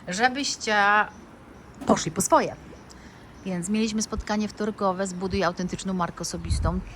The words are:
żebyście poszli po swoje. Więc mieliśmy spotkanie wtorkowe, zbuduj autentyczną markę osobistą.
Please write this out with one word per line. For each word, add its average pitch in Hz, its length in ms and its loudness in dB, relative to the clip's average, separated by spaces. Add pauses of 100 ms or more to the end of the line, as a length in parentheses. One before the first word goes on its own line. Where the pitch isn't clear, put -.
żebyście 240 680 0 (1120)
poszli - 260 2
po 196 100 -2
swoje. 247 340 4 (880)
Więc 180 240 -4
mieliśmy 220 320 0
spotkanie 208 460 -2
wtorkowe, 196 600 -2
zbuduj 185 360 -2
autentyczną 180 500 -2
markę 170 280 -2
osobistą. 170 580 -2 (160)